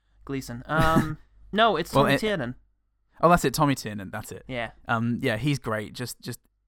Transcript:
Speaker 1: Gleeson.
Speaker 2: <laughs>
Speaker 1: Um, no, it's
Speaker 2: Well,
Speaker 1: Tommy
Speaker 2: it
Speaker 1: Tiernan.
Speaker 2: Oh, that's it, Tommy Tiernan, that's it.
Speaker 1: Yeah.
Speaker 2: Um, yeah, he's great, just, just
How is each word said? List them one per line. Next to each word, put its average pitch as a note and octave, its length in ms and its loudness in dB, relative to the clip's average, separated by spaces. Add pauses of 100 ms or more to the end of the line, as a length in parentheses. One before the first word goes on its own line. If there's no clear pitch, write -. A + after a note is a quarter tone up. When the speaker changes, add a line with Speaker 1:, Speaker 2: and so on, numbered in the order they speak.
(240)
Speaker 1:
Gleeson. B2+ 400 -8
Speaker 2:
<laughs> - 40 -16
Speaker 1:
Um, D#3 500 2 (340)
no, G#3+ 240 4
it's E3 160 -4
Speaker 2:
Well, C#3 120 6
Speaker 1:
Tommy C#3 120 4
Speaker 2:
it - 40 -2
Speaker 1:
Tiernan. E3 360 -4 (640)
Speaker 2:
Oh, D#3+ 80 6
that's F3 160 6
it, C3 100 2
Tommy C#3+ 220 2
Tiernan, G#2 340 -10
that's G#2+ 220 -10
it. A#2 160 -16
Speaker 1:
Yeah. A#2 220 -6 (180)
Speaker 2:
Um, A#2 340 0
yeah, B2 140 0
he's C3+ 220 0
great, G#2+ 340 -6
just, - 280 -12
just B2 200 -12 (280)